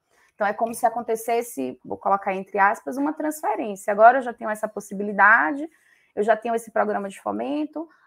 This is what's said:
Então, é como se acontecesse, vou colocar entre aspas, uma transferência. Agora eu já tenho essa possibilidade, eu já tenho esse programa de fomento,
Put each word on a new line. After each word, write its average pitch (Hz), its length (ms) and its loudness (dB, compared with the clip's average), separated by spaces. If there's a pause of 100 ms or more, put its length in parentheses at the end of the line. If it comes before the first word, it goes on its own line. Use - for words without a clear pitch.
(340)
Então, 208 120 -2
é 208 60 0
como 226 200 -4
se 233 140 0
acontecesse, 226 1000 -4
vou - 140 -8
colocar 196 340 -2
entre 190 260 -6
aspas, 226 380 2
uma 285 160 -2
transferência. 302 800 -4
Agora 226 260 8
eu 254 40 -2
já 240 100 -6
tenho 226 180 -8
essa 214 160 -4
possibilidade, 214 1000 2 (480)
eu 208 60 2
já 220 140 4
tenho 226 180 -4
esse 226 160 -6
programa 208 380 -2
de 196 120 -18
fomento, 294 680 -6 (180)